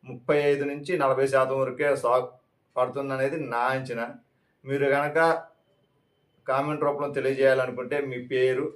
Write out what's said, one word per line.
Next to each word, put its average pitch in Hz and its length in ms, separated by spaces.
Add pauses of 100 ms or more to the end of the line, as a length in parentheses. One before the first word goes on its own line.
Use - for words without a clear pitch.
ముప్పై 147 380
ఐదు 143 220
నుంచి 143 340
నలభై 135 280
శాతం 135 320
వరకే 131 380
సాగు 123 300 (500)
పడుతుందనేది 135 720
నా 120 220
అంచనా. 127 380 (580)
మీరు 139 240
కనుక 147 300 (1300)
కామెంట్ 143 400
రూపంలో 143 280
తెలియజేయాలనుకుంటే, 131 880
మీ 131 260
పేరు 131 500